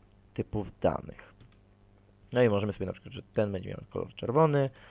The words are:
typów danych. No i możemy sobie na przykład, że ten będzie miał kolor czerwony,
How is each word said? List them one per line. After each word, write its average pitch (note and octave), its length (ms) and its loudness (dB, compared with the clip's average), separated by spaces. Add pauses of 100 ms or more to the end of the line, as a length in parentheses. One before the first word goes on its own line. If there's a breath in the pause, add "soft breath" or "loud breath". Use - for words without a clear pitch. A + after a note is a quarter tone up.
(340)
typów G#2 460 -4
danych. - 540 -2 (960)
No B2 100 4
i B2 60 8
możemy G2+ 240 2
sobie F#2+ 140 -6
na F#2 60 -4
przykład, - 220 -14
że - 80 -12 (120)
ten G#2 180 0
będzie F#2+ 180 -6
miał F#2 200 -10
kolor F#2 240 -6
czerwony, C#3 560 2 (200 loud breath)